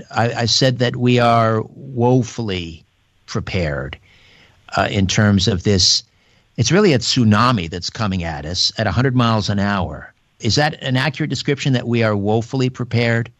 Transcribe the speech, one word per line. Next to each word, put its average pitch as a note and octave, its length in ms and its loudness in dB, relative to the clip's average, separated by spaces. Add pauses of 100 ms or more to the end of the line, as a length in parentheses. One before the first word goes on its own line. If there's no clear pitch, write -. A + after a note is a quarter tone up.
(120)
I, A#2 200 0
I A#2+ 140 -4
said B2+ 320 0
that B2 180 -2
we B2 220 2
are A2+ 440 4
woefully A#2 1200 -2 (420)
prepared, D2 720 -6 (760)
uh, G2+ 140 2
in F#2+ 180 0
terms G#2 400 4
of F#2+ 160 -2
this. G2 400 2 (520)
It's - 140 0
really F#3+ 220 4
a B2+ 60 2
tsunami A2 680 2
that's F2 220 -8
coming F#2+ 340 -4
at D2+ 220 -8
us F2+ 320 -2
at A2 80 -2
a F#2+ 60 0
hundred B2+ 240 0
miles A#2 320 2
an G#2 100 -2
hour. F#2 540 -4 (280)
Is A2 160 -2
that D3+ 260 0
an B2+ 140 -2
accurate C3 340 -2
description, C3+ 420 -2
that B2 140 -2
we A#2 160 0
are A2 140 2
woefully A2+ 520 -2
prepared? A#2 720 -2